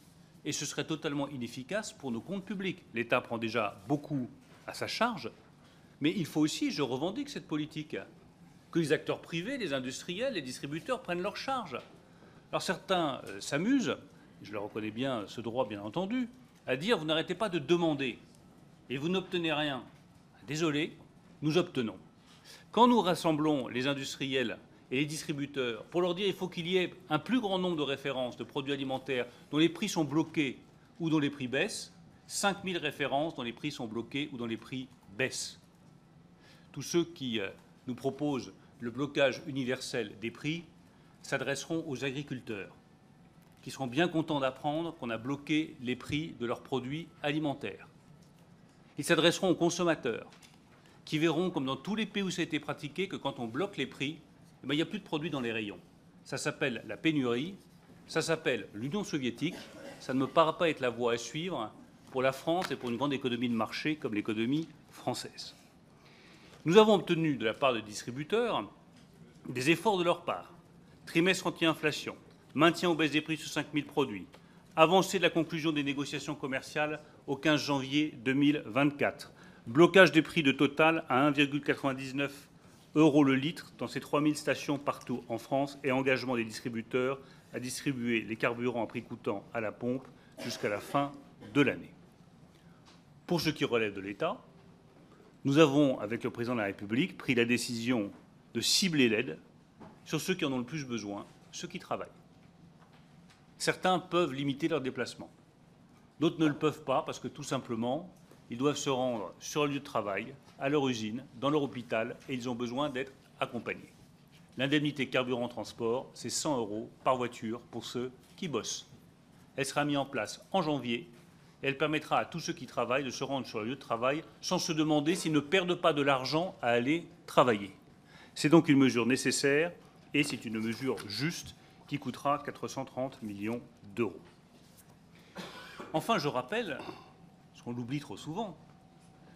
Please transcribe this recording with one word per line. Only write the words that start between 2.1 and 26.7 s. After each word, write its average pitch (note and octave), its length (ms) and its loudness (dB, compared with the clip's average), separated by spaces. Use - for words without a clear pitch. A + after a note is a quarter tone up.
nos A2+ 100 -2
comptes F#3 240 -8
publics. F#3+ 380 -6
L'État A#2+ 280 2
prend A#2 160 -6
déjà A2 500 -2
beaucoup C#3 420 -2
à - 80 -10
sa B2 140 -6
charge, G#3+ 440 -2
mais D#3 140 4
il F3+ 100 0
faut - 160 0
aussi, A#3+ 300 0
je D#3 100 -2
revendique D3+ 480 -2
cette - 180 -10
politique, D3+ 480 -6
que E3 80 0
les D3 120 2
acteurs D3 300 0
privés, F#3+ 360 -6
les F3+ 160 -4
industriels, F3 600 -6
les F3 80 -4
distributeurs D3 640 -8
prennent F3 180 -4
leur G3 160 -6
charge. G#3 400 -6
Alors D#3 120 -2
certains, E3 640 -2
euh, G2 120 -10
s'amusent, F3 560 2
je G2+ 100 -14
leur G#2 120 -6
reconnais G#2+ 260 -4
bien A#2 380 -4
ce - 140 -12
droit A#2+ 260 -2
bien G#2 140 -6
entendu, G3 460 -2
à B2+ 100 0
dire « F#3+ 240 2
vous D#3 60 -4
n'arrêtez D#3+ 300 0
pas G#3+ 140 -2
de E3+ 100 0
demander D3 580 2
et B2+ 80 -2
vous D3 120 -2
n'obtenez F3+ 440 0
rien ». C#3+ 300 -2
Désolé, D3+ 500 0
nous D3+ 140 4
obtenons. A#2+ 400 0
Quand A#3 160 8
nous A#3+ 140 8
rassemblons D#3 640 2
les A#2+ 180 0
industriels C3+ 720 -2
et B2+ 80 0
les D3 80 4
distributeurs C#3 800 -4
pour E3+ 160 0
leur F3 140 2
dire « G3 120 0
il F3+ 60 0
faut F3+ 160 -4
qu'il E3 180 -6
y F#3 100 2